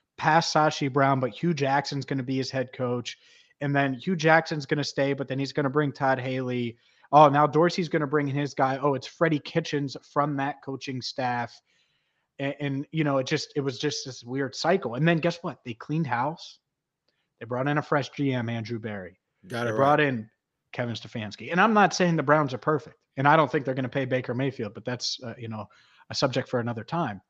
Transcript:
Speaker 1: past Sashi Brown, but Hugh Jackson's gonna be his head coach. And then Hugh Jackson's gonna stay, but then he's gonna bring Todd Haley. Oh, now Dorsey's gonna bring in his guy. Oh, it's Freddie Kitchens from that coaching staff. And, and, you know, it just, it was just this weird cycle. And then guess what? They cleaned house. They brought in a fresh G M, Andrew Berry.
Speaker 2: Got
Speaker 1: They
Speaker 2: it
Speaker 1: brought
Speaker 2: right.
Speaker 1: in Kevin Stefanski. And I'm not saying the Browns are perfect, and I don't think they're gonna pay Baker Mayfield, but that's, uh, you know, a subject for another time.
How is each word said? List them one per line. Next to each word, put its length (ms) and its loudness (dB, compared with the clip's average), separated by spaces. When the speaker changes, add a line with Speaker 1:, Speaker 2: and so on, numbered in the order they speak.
Speaker 1:
past 360 2
Sashi 400 2
Brown, 280 4
but 100 0
Hugh 240 -2
Jackson's 500 0
gonna 200 -4
be 120 -4
his 140 -4
head 220 -4
coach. 460 -4
And 140 -2
then 200 2
Hugh 220 -4
Jackson's 500 2
gonna 160 0
stay, 300 0
but 160 -4
then 100 -2
he's 140 -4
gonna 180 0
bring 220 0
Todd 260 0
Haley. 580 -4
Oh, 160 10
now 180 6
Dorsey's 420 2
gonna 180 0
bring 220 0
in 60 -4
his 200 -4
guy. 280 0
Oh, 120 2
it's 120 -6
Freddie 340 0
Kitchens 560 -4
from 240 0
that 280 -4
coaching 360 -8
staff. 600 -6
And, 200 -4
and, 320 -4
you 120 0
know, 140 2
it 80 -2
just, 300 -4
it 40 0
was 180 -4
just 260 -4
this 200 -14
weird 300 -6
cycle. 400 -2
And 120 0
then 120 4
guess 240 -2
what? 220 -10
They 100 -10
cleaned 320 -4
house. 520 -6
They 60 -14
brought 200 -2
in 120 2
a 40 -2
fresh 280 0
G 220 -2
M, 160 -2
Andrew 300 -6
Berry. 400 -10
Speaker 2:
Got 180 -4
Speaker 1:
They 60 -2
Speaker 2:
it 60 -2
Speaker 1:
brought 240 6
Speaker 2:
right. 80 4
Speaker 1:
in 220 -4
Kevin 220 -4
Stefanski. 560 -10
And 100 0
I'm 140 4
not 200 4
saying 220 2
the 60 0
Browns 320 4
are 40 -6
perfect, 380 -2
and 100 2
I 100 8
don't 140 4
think 140 -2
they're 100 -2
gonna 140 -2
pay 160 -2
Baker 300 -2
Mayfield, 400 -4
but 100 -16
that's, 400 -6
uh, 140 -10
you 100 -12
know, 200 -10
a 40 -10
subject 340 0
for 120 -2
another 240 -6
time. 460 -4